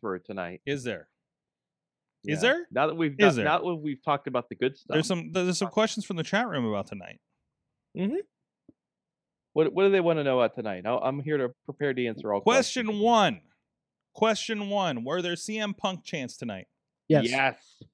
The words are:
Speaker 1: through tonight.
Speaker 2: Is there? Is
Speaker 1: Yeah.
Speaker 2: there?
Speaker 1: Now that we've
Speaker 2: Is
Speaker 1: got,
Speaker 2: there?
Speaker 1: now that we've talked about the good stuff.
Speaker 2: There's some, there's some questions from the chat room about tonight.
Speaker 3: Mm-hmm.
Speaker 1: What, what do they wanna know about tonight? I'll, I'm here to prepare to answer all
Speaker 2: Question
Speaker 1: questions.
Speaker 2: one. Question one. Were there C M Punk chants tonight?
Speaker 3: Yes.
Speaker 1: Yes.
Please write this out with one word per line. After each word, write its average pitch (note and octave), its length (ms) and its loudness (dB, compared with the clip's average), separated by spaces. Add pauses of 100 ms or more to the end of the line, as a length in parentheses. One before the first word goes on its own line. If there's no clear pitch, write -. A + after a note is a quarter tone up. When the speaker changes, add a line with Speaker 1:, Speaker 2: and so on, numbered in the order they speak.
Speaker 1:
through F#2+ 240 -4
tonight. F2+ 400 -8
Speaker 2:
Is C#3 180 -4
there? G2 240 -6 (1160)
Is D3+ 180 -2
Speaker 1:
Yeah. A#3+ 60 6
Speaker 2:
there? E4 220 0
Speaker 1:
Now C#3+ 160 2
that D#3 100 -2
we've D#3 160 0
Speaker 2:
Is C3+ 40 -16
Speaker 1:
got, F#3+ 180 6
Speaker 2:
there? A2 100 0
Speaker 1:
now D#3+ 140 2
that F3 160 -2
we've D3 280 -6
talked C#3+ 240 -2
about B2 220 -4
the - 60 -12
good C3 220 -2
stuff. - 180 -10
Speaker 2:
There's D#3+ 120 2
some, E3 240 -4
there's F3+ 260 0
some F#3+ 120 -2
questions G#3+ 360 0
from F3+ 120 -8
the D#3+ 60 -2
chat A3+ 260 -2
room C#3 160 -2
about G#2 220 -2
tonight. - 340 -16 (760)
Speaker 3:
Mm-hmm. G3+ 200 -2 (1400)
Speaker 1:
What, D#3 200 2
what F#3 100 2
do G3 60 6
they G3 120 4
wanna E3 220 2
know C3 160 2
about A#2 160 2
tonight? G2 300 -6
I'll, A#2+ 140 0
I'm C3+ 200 -2
here D3+ 180 -2
to B2+ 120 0 (160)
prepare C#3+ 280 -4
to B2 120 -2
answer A2 280 -4
all G2+ 80 0
Speaker 2:
Question B3 460 2
Speaker 1:
questions. G#3 160 -2
Speaker 2:
one. G#3 380 4 (720)
Question G#3+ 560 0
one. F3 340 0
Were D#3 180 -2
there F3 140 -2
C G#3+ 220 -6
M G#3 160 -2
Punk F#3+ 300 -4
chants C3+ 340 -8
tonight? G#2 300 -10 (400)
Speaker 3:
Yes. C3+ 220 6
Speaker 1:
Yes. C3+ 260 0 (380)